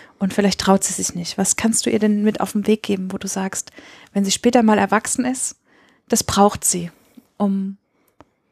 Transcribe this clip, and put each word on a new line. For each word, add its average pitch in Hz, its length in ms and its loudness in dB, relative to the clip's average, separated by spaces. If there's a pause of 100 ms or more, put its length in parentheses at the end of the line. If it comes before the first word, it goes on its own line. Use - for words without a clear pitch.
(180)
und 190 160 -2
vielleicht 202 280 0
traut 196 220 4
sie - 100 -4
sich - 200 -4
nicht. 175 240 -8
Was 190 200 0
kannst - 280 0
du 247 40 0
ihr 220 100 0
denn 208 240 2
mit 214 160 2
auf - 140 -4
den 208 140 -2
Weg 214 160 2
geben, 190 280 -4
wo 190 60 -8
du - 100 -10
sagst, - 440 -6 (420)
wenn 202 100 0
sie 196 80 0
später 247 320 2
mal 220 140 6
erwachsen 208 480 0
ist, 254 320 -6 (500)
das - 160 0
braucht 202 400 2
sie, 170 260 -2 (460)
um, 196 420 -2 (760)